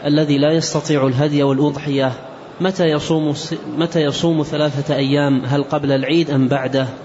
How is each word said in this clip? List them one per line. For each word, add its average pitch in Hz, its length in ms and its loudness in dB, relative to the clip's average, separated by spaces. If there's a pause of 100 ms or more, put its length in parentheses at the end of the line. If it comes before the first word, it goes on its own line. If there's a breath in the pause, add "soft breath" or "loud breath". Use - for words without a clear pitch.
الذي 147 340 2
لا 147 140 4
يستطيع 156 540 0
الهدي 143 360 2
والأضحية 139 680 0 (480)
متى 185 240 0
يصوم 156 460 0
الس-، 143 240 -6 (240)
متى 165 220 0
يصوم 156 420 0
ثلاثة 147 540 -2
أيام، 139 500 2
هل 139 160 0
قبل 143 300 -2
العيد 139 380 0
أم 135 180 2
بعده؟ 131 380 0 (180)